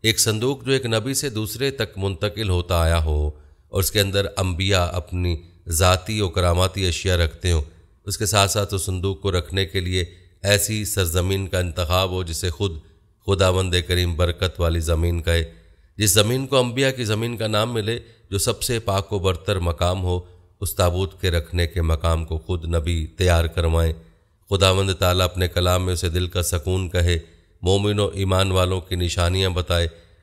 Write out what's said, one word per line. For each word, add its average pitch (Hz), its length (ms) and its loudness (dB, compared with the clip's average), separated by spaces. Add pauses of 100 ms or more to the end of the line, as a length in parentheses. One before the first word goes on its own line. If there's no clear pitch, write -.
एक 110 160 2
संदूक 117 460 0
जो 131 80 0
एक 120 140 0
नबी 113 280 -2
से 143 160 -4
दूसरे 110 420 -4
तक - 240 -6
मुंतकिल 98 520 -2
होता 90 320 2
आया 82 180 4
हो 78 180 0 (540)
और - 80 0
उसके 98 200 0
अंदर 98 260 0 (120)
अम्बिया 95 460 0 (100)
अपनी 90 440 -2 (340)
ज़ाती 92 480 2
और 95 120 0
करामाती 92 540 2
अशिया 90 300 0
रखते 85 360 0
हों, 80 100 4 (460)
उसके 101 180 -4
साथ 98 240 4
साथ 101 240 -2
उस 95 120 -2
संदूक 92 360 -4
को 101 100 0
रखने 92 340 -2
के 92 160 -4
लिए 90 260 -2 (380)
ऐसी 104 400 2
सरजमीन 92 640 0
का 92 140 -2
इंतखाब 90 480 0
हो 92 140 -4
जिसे 85 280 -4
खुद 85 300 -4 (460)
खुदावंद 92 560 2
करीम 87 320 0
बरकत 85 440 -2
वाली 85 220 0
ज़मीन 82 400 0
कहे, 82 220 0 (540)
जिस 101 160 2
ज़मीन 113 320 2
को 135 120 0
अंबिया 127 340 2
की 123 140 -6
ज़मीन 110 320 -2
का 110 120 -4
नाम 110 260 0
मिले, 110 200 -2 (360)
जो 95 80 0
सबसे 117 420 -2
पाक 98 320 -2
व 101 80 0
बरतर 95 400 0
मकाम 87 380 0
हो, 90 280 -2 (340)
उस 95 160 -4
ताबूत 90 440 0
के 92 80 0
रखने 85 380 0
के 87 160 -4
मकाम 82 420 0
को - 140 -6
खुद 85 280 -4
नबी 85 280 0 (220)
तैयार 85 320 4
करवाएं। 82 440 0 (560)
खुदावंद 95 460 4
ताला 90 280 2
अपने 90 260 0
कलाम 90 320 2
में 90 120 -2
उसे 87 180 -2
दिल 90 180 -2
का 90 140 -2
सुकून 92 460 -2
कहे, 87 300 2 (420)
मोमिन 101 380 2
व 101 180 0
ईमान 95 340 2
वालों 92 300 2
की - 160 -8
निशानियां 90 560 0
बताए। 85 360 0 (340)